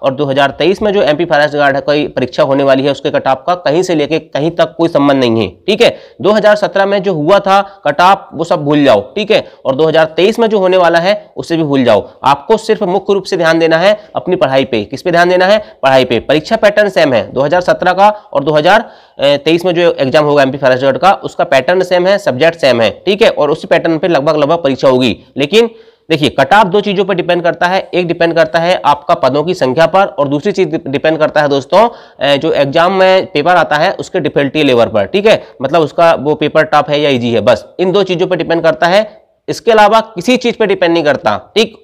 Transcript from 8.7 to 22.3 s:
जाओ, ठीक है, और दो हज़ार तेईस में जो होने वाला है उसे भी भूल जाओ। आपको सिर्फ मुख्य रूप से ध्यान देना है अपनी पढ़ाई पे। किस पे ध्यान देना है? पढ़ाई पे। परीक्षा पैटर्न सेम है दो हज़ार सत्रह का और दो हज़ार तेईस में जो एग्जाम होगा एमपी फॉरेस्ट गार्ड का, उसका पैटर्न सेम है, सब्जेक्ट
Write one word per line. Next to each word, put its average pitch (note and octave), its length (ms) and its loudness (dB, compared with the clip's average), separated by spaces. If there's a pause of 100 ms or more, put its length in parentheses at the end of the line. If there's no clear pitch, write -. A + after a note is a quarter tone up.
जाओ, G#2+ 160 4 (140)
ठीक G#3 160 -4
है, G3 120 2 (220)
और C3 100 -2
दो D3+ 120 0
हज़ार D#3+ 300 2
तेईस G#3 220 2
में A3+ 100 2
जो G#3+ 100 0
होने F#3 180 2
वाला E3+ 220 2
है F3+ 160 0 (220)
उसे E3 200 -6
भी E3 60 0
भूल C#3 220 0
जाओ। A2 220 2 (180)
आपको G#3+ 320 2
सिर्फ G#3+ 280 -2
मुख्य F#3+ 300 -2
रूप F#3+ 100 -2
से F#3 120 -6
ध्यान E3 220 2
देना D#3+ 200 2
है G3+ 180 2 (200)
अपनी - 200 -4
पढ़ाई C3+ 280 0
पे। A2 200 -4
किस C3 180 -12
पे F3+ 80 -4
ध्यान F3 180 2
देना F3+ 180 2
है? G#3 120 4 (240)
पढ़ाई C3+ 220 4
पे। A2+ 160 -2
परीक्षा D#3 360 -2
पैटर्न G#3 340 2
सेम D#3 220 0
है G#2 200 -2
दो B2 80 -2
हज़ार D#3 220 0
सत्रह F3+ 300 0
का G3 160 4 (240)
और C#3+ 120 -2
दो D3+ 80 0
हज़ार F3+ 360 2 (300)
तेईस C#3+ 460 0
में F3+ 100 0
जो E3+ 180 2
एग्जाम D3 320 0
होगा D3 180 2
एमपी C3+ 160 -2
फॉरेस्ट B2+ 240 0
गार्ड C3+ 160 2
का, F#3 160 2
उसका - 300 -6
पैटर्न F3+ 380 0
सेम F3+ 240 -2
है, G3 120 0
सब्जेक्ट D#3+ 400 -2